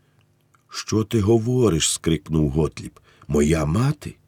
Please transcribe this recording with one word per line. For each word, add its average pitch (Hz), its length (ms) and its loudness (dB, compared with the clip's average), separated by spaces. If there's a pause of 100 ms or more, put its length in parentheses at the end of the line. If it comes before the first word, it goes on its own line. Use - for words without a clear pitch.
(680)
«Що - 360 -2
ти 110 160 -2
говориш?» 113 720 2
скрикнув 78 600 -2
Готліб. - 500 -4 (280)
«Моя 78 360 2
мати? 113 520 -2 (120)